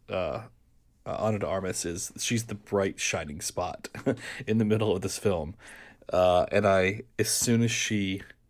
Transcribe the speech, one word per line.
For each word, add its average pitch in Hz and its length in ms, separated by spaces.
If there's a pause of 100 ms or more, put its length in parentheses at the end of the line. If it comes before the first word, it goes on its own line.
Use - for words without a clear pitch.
uh, 95 340 (640)
uh, - 140
Ana 107 220
de 92 80
Armas 92 360
is, 87 360
she's 117 240
the 110 100
bright, 98 460
shining 78 400
spot - 480 (180)
<laughs> - 400
in 110 120
the 113 60
middle 107 300
of 95 80
this - 160
film. 87 360 (580)
Uh, 90 400
and 104 120
I, 98 380 (160)
as 104 100
soon 117 360
as 117 80
she 98 500 (280)